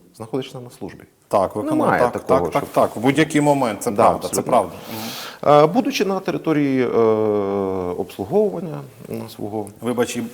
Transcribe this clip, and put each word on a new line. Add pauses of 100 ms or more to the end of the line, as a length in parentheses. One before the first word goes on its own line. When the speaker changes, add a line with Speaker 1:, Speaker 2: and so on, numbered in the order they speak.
(160)
Speaker 1:
знаходишся
на
службі. (240)
Speaker 2:
Так,
виконав.
Speaker 1:
Немає
Speaker 2:
Так,
Speaker 1:
такого,
Speaker 2:
так,
так,
Speaker 1:
щоб
Speaker 2:
так.
В
будь-який
момент.
Це
Speaker 1:
Да,
Speaker 2:
правда,
це
Speaker 1:
абсолютно.
Speaker 2:
правда. (180)
Мгм.
Speaker 1:
Е,
будучи
на
території,
е, (1120)
обслуговування, (280)
на
свого (120)
Speaker 2:
Вибач,
і